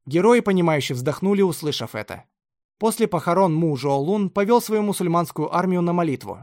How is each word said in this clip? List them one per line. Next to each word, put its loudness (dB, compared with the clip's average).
Герои, 4
понимающе 0
вздохнули, 0
услышав -4
это. -10
После 0
похорон 2
Му 0
Жоолун 0
повёл 2
свою 0
мусульманскую -2
армию 0
на 0
молитву, -2